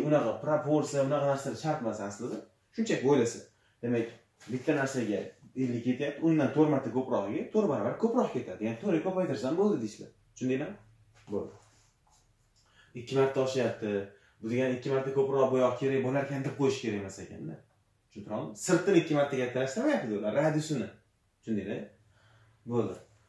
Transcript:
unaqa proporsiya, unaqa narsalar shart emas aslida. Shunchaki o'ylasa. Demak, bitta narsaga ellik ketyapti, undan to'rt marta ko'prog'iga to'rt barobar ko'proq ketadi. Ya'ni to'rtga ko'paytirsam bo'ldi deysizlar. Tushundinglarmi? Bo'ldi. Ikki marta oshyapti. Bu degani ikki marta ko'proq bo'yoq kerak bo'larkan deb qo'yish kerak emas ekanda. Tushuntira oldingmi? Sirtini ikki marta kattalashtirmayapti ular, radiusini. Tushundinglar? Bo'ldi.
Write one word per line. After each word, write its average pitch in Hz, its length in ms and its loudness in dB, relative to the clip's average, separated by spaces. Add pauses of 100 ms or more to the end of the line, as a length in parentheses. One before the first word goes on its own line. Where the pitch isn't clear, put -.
unaqa 147 240 4 (140)
proporsiya, 143 640 2
unaqa 139 220 2
narsalar 127 340 -4
shart 156 200 0
emas 104 140 -4 (100)
aslida. 107 280 -8 (380)
Shunchaki 165 360 0
o'ylasa. 127 280 4 (420)
Demak, 117 260 0 (460)
bitta 127 180 0 (100)
narsaga 107 400 -2 (400)
ellik 120 260 -2
ketyapti, 139 400 0
undan 147 280 4
to'rt 151 180 6
marta 127 240 0
ko'prog'iga 117 440 0 (120)
to'rt 208 180 4
barobar 104 220 -2 (100)
ko'proq 170 340 2
ketadi. - 280 -6
Ya'ni 113 180 -4
to'rtga 165 240 2
ko'paytirsam 151 540 -2
bo'ldi 208 220 4
deysizlar. - 280 -10 (240)
Tushundinglarmi? 131 420 -2 (560)
Bo'ldi. - 200 -6 (1500)
Ikki 123 200 -8
marta 135 280 4
oshyapti. 113 440 0 (500)
Bu 110 100 -10
degani 127 260 2
ikki 135 160 -6
marta 135 240 0
ko'proq 135 360 4
bo'yoq 127 280 4
kerak 135 260 2
bo'larkan 139 400 -2
deb - 120 -4
qo'yish 135 240 2
kerak 104 180 -2
emas 95 240 -12
ekanda. 80 300 -12 (540)
Tushuntira 107 280 -10
oldingmi? - 280 -8
Sirtini 180 360 4
ikki 156 180 -2
marta 135 220 2
kattalashtirmayapti 135 760 0
ular, 110 240 -2
radiusini. 151 460 0 (520)
Tushundinglar? 104 420 -4 (880)
Bo'ldi. 104 240 0 (340)